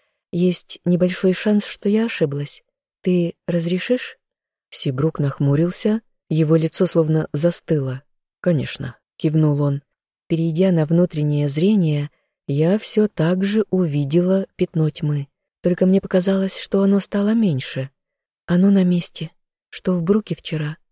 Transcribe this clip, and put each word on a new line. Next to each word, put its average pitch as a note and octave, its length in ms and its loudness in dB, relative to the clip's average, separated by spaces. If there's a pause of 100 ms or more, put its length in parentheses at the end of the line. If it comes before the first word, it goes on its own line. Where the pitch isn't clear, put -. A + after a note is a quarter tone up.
(320)
Есть F3 540 -2
небольшой F3+ 480 2
шанс, G#3 320 0
что - 240 -6
я A3 160 2
ошиблась. C#3+ 580 -4 (380)
Ты F3 320 0 (140)
разрешишь?» F3 680 -2 (520)
Сибрук C#3+ 500 -4
нахмурился, D#3 840 0 (280)
его D#3 260 2
лицо D#3+ 300 0
словно D#3 480 0
застыло. C#3+ 720 -2 (360)
«Конечно», C3+ 560 -2 (220)
кивнул D3+ 440 2
он. C#3+ 220 -2 (440)
Перейдя E3 440 0
на E3 140 2
внутреннее D3 640 0
зрение, D3+ 640 0 (360)
я D#3+ 320 2
всё G#3+ 300 0
так F3+ 340 0
же G3+ 280 0
увидела F3 840 0
пятно D#3 340 0
тьмы. D3 380 -4 (380)
Только F3+ 220 2
мне F#3+ 120 4
показалось, F#3+ 600 -2
что G3 240 -2
оно G3 160 4
стало G3+ 340 -2
меньше. C#3 560 -2 (560)
Оно F3+ 240 4
на G3 140 4
месте. F3 480 -2 (400)
Что - 220 -4
в F3 100 -2
Бруке G3 320 0
вчера D#3 420 -8 (140)